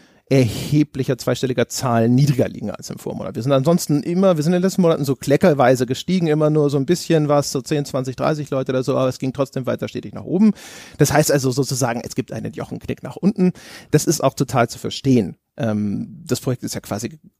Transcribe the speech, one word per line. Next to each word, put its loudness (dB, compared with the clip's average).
erheblicher 0
zweistelliger -2
Zahl 0
niedriger 4
liegen -10
als -12
im -12
Vormonat. -10
Wir -6
sind 0
ansonsten 2
immer, 2
wir 0
sind 2
in 2
den -2
letzten 0
Monaten 4
so 0
kleckerweise 4
gestiegen, -2
immer 2
nur 2
so 0
ein -2
bisschen 2
was, 2
so -2
zehn, -2
zwanzig, -6
dreißig -2
Leute -2
oder 0
so, 0
aber 0
es -8
ging -4
trotzdem -4
weiter -4
stetig -10
nach -12
oben. 4
Das 2
heißt 4
also 2
sozusagen, -2
es -12
gibt -6
einen -8
Jochenknick -10
nach -12
unten. 0
Das 2
ist 0
auch 2
total 0
zu -14
verstehen. 0
Ähm, -4
das -4
Projekt -4
ist -8
ja -8
quasi -8